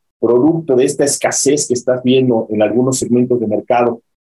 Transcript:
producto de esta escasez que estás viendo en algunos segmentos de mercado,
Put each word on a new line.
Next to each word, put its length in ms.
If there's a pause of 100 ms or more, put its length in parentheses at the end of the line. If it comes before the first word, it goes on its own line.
(180)
producto 560
de 100
esta 200
escasez 640
que 60
estás 280
viendo 480
en 100
algunos 380
segmentos 400
de 80
mercado, 560 (180)